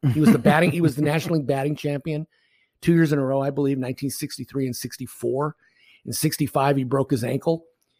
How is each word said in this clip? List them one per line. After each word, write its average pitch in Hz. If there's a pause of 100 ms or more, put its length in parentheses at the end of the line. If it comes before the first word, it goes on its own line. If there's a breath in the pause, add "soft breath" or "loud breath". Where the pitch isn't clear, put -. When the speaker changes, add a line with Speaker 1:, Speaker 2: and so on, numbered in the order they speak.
(120)
Speaker 1:
He 151
was 156
the 143
batting, 156
he 175
was 151
the 147
Speaker 2:
<laughs> 147
Speaker 1:
National 170
League 143
batting 139
champion 151 (540)
two 170
years 165
in 147
a 135
row, 135
I 139
believe, 139
nineteen 127
sixty-three 139
and 120
sixty-four. 127 (500 soft breath)
In 123
sixty-five, 143
he 131
broke 135
his 123
ankle. 135 (360)